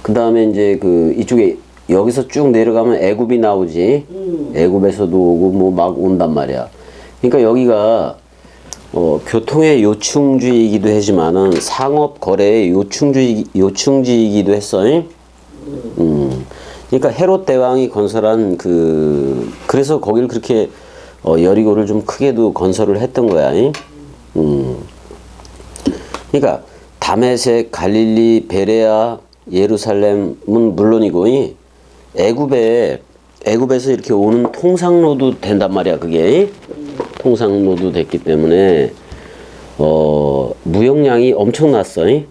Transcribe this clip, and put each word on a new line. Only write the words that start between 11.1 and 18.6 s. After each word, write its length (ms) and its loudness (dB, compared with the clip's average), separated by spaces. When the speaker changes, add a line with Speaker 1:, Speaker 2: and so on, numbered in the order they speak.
Speaker 1:
상업 600 -2
거래의 500 2
요충지, 760 0
요충지이기도 960 2
했어, 320 0
잉? 220 0
Speaker 2:
음. 320 -12
Speaker 1:
음. 480 -2
그러니까 200 0
헤롯 380 0
대왕이 440 0
건설한 680 0
그, 960 0